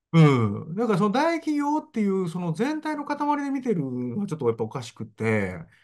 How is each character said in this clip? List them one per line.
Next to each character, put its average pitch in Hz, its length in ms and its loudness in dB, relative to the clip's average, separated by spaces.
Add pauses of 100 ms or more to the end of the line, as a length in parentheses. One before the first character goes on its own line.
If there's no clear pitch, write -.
(140)
う 165 80 8
ん。 120 540 4
だ 226 120 0
か 214 60 2
ら 185 40 2
そ 196 80 2
の 208 60 2
大 311 300 2
企 311 160 -2
業 294 220 0
っ 302 120 -10
て - 80 -4
い 208 80 2
う 190 220 0
そ 170 100 -6
の 175 140 -2
全 269 260 -2
体 311 160 -4
の 294 80 -8
塊 294 400 -2
で 277 60 -4
見 269 120 -2
て 247 120 0
る 170 80 0
の 123 400 -4
は 202 60 -4
ち - 60 -6
ょ - 40 -4
っ - 20 -14
と 123 80 0
や 113 60 4
っ - 20 -4
ぱ 117 80 -4
お 110 60 -4
か 131 120 -8
し - 120 -14
く 113 120 -12
て、 104 540 -2 (240)